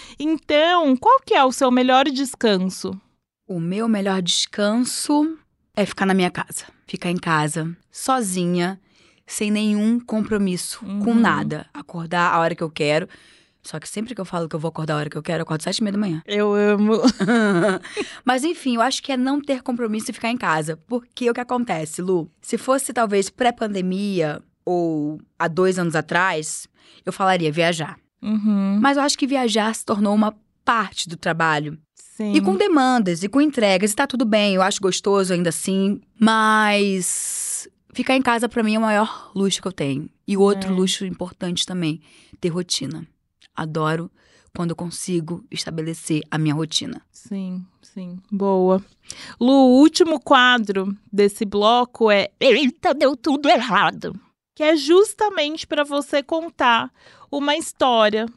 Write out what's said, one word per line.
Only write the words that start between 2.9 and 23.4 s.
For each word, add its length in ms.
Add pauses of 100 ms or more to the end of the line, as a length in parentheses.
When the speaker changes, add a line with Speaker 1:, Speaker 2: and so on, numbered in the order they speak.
Speaker 2:
O 140
meu 260
melhor 360
descanso 1120 (400)
é 80
ficar 220
na 80
minha 160
casa. 340 (220)
Ficar 240
em 80
casa, 580 (140)
sozinha, 880 (460)
sem 240
nenhum 500
compromisso 760 (260)
com 60
Speaker 1:
Uhum. 100
Speaker 2:
nada. 540
Acordar 580
a 60
hora 160
que 80
eu 80
quero. 360 (560)
Só 180
que 80
sempre 260
que 60
eu 40
falo 240
que 60
eu 60
vou 80
acordar 260
a 40
hora 120
que 80
eu 40
quero, 180
eu 20
acordo 220
sete 140
e 60
meia 80
da 60
manhã. 260
Speaker 1:
Eu 300
amo. 480
Speaker 2:
<laughs> 1200
Mas 200
enfim, 320
eu 40
acho 220
que 100
é 40
não 240
ter 220
compromisso 480
e 40
ficar 160
em 60
casa. 400 (100)
Porque 420
o 60
que 60
acontece, 600
Lu? 300 (100)
Se 160
fosse 360
talvez 360
pré-pandemia 1120 (240)